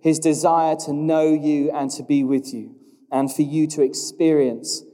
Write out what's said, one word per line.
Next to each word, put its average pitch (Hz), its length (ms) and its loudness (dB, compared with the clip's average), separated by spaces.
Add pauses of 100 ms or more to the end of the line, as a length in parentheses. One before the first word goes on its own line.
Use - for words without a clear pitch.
His 160 160 2
desire 160 580 2 (100)
to 151 60 -6
know 156 400 2
you 147 380 0
and 135 220 -4
to 135 100 -12
be 139 220 2
with 135 300 -2
you 113 220 -14 (360)
and 135 220 -2
for 156 80 0
you 151 260 0
to 151 140 -2
experience 135 1000 0 (120)